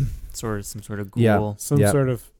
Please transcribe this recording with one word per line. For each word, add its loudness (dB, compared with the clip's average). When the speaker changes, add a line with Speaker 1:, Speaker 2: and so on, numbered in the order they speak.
Speaker 1:
<clears throat> -14
Speaker 2:
Sort -6
of -10
some -12
sort -10
of -8
Speaker 1:
Yeah. 6
Speaker 2:
ghoul. -2
Speaker 3:
Some 0
Speaker 1:
Yep. 6
Speaker 3:
sort 2
of -4